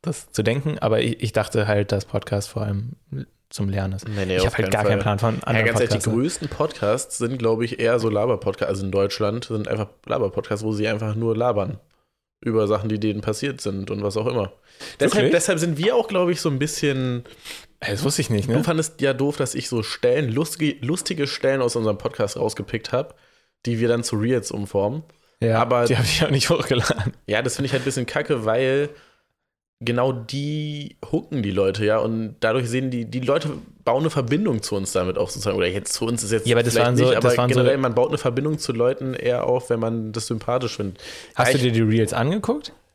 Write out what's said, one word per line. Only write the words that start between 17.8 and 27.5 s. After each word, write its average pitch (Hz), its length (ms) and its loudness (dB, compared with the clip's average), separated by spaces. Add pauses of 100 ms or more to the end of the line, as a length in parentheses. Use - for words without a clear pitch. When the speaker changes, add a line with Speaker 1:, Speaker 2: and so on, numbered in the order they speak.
Speaker 1:
das 104 120 -2
wusste 139 180 0
ich - 80 -2
nicht, 101 200 0
ne? 113 60 2
Speaker 2:
Du 143 80 4
fandest 160 380 -2
ja 135 120 2
doof, 139 240 0
dass - 180 -2
ich - 140 -6
so 113 140 -2
Stellen, 127 480 2
lustige, 147 540 -2
lustige 156 420 -2
Stellen 135 340 0
aus 120 140 2
unserem 107 220 2
Podcast - 400 -2
rausgepickt 110 560 -4
hab, - 220 -2 (500)
die 117 140 0
wir 117 100 2
dann 120 140 2
zu - 120 -2
Reels 117 360 2
umformen. 104 520 -2 (380)
Speaker 1:
Ja, 113 180 4
Speaker 2:
Aber 120 260 4
Speaker 1:
die 117 120 4
hab 117 80 2
ich - 200 2
auch - 60 0
nicht 135 180 2
hochgeladen. 123 640 0 (140)
Speaker 2:
Ja, 107 140 0
das 127 160 -2